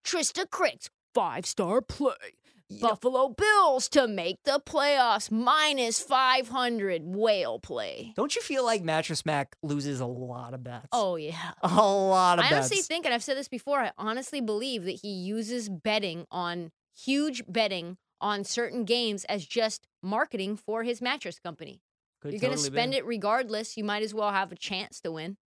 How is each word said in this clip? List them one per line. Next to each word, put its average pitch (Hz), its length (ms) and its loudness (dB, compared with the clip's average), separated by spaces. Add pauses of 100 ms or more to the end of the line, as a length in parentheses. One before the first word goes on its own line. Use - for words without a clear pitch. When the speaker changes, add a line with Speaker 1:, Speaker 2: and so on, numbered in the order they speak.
Speaker 1:
Trista 349 420 -2
Crick's - 440 -2 (240)
five-star 180 680 0
play. 254 320 -2 (600)
Speaker 2:
Yeah. 208 140 -2
Speaker 1:
Buffalo 254 400 2
Bills 349 640 4
to 269 180 4
make 190 380 -4
the 285 200 2
playoffs, 269 640 2
minus 262 720 2
five 254 480 4
hundred, 226 560 0
whale 185 560 2
play. 104 560 -8
Speaker 2:
Don't 285 180 -2
you 480 80 -2
feel 269 220 -2
like 226 180 2
Mattress 160 440 -2
Mac 147 360 -2
loses 143 380 -2
a 127 60 -2
lot 123 480 -8
of 127 100 -12
bets? 120 300 -12
Speaker 1:
Oh, 196 240 2
yeah. 165 340 -8 (120)
Speaker 2:
A - 40 2
lot 190 720 6
of 170 60 6
Speaker 1:
I - 20 6
honestly 143 300 4
Speaker 2:
bets. 370 100 0
Speaker 1:
think, 330 160 -2
and 277 100 2
I've - 100 0
said 277 120 -2
this 269 140 -8
before, 277 320 -2
I 214 160 0
honestly 247 420 -4
believe 220 460 -2
that 185 160 -6
he 208 80 -8
uses 214 580 -4
betting 190 640 -2
on, 175 400 -6 (260)
huge 269 480 -2
betting 185 520 -2 (240)
on 202 240 -2
certain 240 400 -4
games 226 400 0
as 190 200 -4
just 220 400 -2 (160)
marketing 202 540 -2
for 220 280 -4
his 233 180 -4
mattress 247 380 -4
company. 151 420 -12 (400)
Speaker 2:
Could 147 100 -6
Speaker 1:
You're 208 80 -6
gonna 254 140 0
Speaker 2:
totally 269 160 -2
Speaker 1:
spend 233 240 0
Speaker 2:
be. 269 60 0
Speaker 1:
it - 60 -6
regardless. 220 680 -2
You 220 80 -6
might 208 180 -2
as 214 120 -6
well 208 180 0
have 190 220 -2
a - 20 -12
chance - 460 -8
to 165 100 -6
win. 160 240 -8 (120)